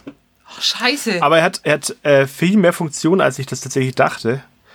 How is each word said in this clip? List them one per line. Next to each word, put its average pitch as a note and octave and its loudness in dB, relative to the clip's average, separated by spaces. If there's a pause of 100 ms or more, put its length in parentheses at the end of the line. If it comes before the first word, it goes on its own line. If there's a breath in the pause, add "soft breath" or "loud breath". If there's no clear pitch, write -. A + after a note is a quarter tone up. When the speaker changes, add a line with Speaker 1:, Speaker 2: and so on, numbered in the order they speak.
Speaker 1:
Oh, - -20
scheiße. A3+ -2
Speaker 2:
Aber D#3 4
er D#3+ 4
hat, - -2
er D3+ 2
hat, - -8
äh, C#3 4
viel F3 0
mehr F3 6
Funktionen, E3+ -2
als C3+ 0
ich C3+ -8
das - -10
tatsächlich C3 -4
dachte. C3 0 (320 loud breath)